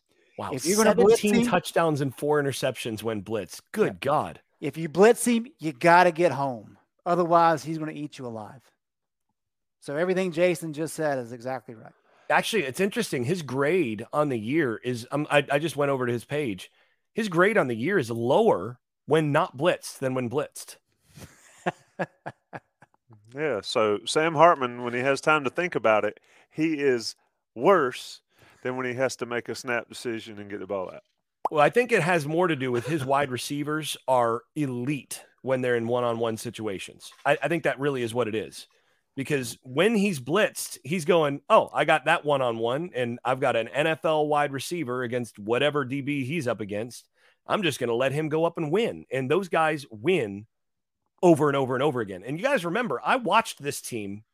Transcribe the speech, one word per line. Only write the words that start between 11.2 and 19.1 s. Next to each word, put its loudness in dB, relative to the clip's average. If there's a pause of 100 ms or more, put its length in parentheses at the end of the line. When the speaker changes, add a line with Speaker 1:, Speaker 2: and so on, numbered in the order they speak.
Speaker 2:
exactly -10
right. -20 (380)
Speaker 1:
Actually, 2
it's -6
interesting. -2
His -2
grade 0
on 2
the -2
year 0
is, -6
um, -4
I, 4
I 2
just -4
went 0
over 0
to 0
his -4
page. -6 (420)
His -4
grade 4
on 4
the -2
year 0
is 0
lower 2 (260)
when 2